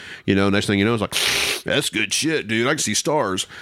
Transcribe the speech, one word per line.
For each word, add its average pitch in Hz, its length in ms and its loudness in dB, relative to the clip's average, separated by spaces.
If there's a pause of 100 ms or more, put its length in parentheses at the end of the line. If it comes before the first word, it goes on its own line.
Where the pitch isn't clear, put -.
(260)
You 101 80 4
know, 98 160 4
next 101 160 2
thing 101 140 2
you 98 40 4
know, 113 100 2
it's 107 60 -2
like, 98 140 -4 (500)
"That's - 260 0
good 104 220 -2
shit, 139 360 -2
dude. 110 180 2
I 135 40 2
can 156 80 0
see 110 160 -2
stars." 120 520 0 (160)